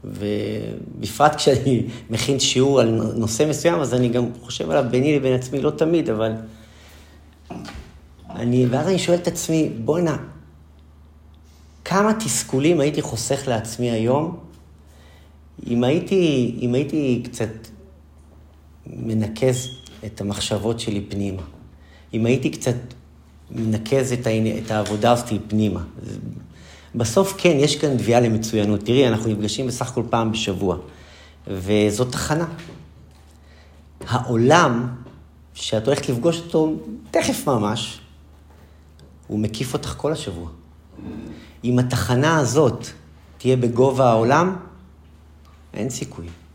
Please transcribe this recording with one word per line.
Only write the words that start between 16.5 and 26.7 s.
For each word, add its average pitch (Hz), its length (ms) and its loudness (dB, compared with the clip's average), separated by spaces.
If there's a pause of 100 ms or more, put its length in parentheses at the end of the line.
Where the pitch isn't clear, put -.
אם 123 120 0
הייתי 139 520 0
קצת 110 240 -6 (1400)
מנקז 123 840 -2 (360)
את - 160 -12
המחשבות 101 580 -2
שלי 101 220 -4
פנימה, 98 400 -6 (720)
אם 113 120 0
הייתי 127 240 2
קצת - 260 -2 (760)
מנקז 123 640 0
את 120 140 -2
העני-, 110 380 0
את - 60 -6
העבודה 104 400 2
הזאת 120 140 2 (220)
פנימה." 104 360 0 (1120)